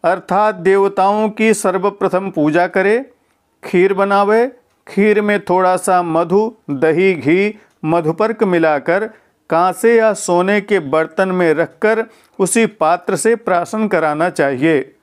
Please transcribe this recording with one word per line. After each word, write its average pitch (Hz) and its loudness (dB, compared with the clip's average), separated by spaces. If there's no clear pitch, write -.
अर्थात 190 0
देवताओं 196 0
की 220 0
सर्वप्रथम 190 -2
पूजा 175 0
करे, 202 -2
खीर 190 2
बनावे, 202 0
खीर 208 2
में 208 -2
थोड़ा 185 2
सा 180 0
मधु, 175 0
दही, 160 0
घी, 180 0
मधुपर्क 170 -2
मिलाकर 170 0
कांसे 185 2
या 220 2
सोने 185 0
के 202 0
बर्तन 160 -2
में 180 2
रखकर 214 -2
उसी 220 2
पात्र 175 -2
से 220 0
प्राशन 214 -2
कराना 160 0
चाहिए। 143 -2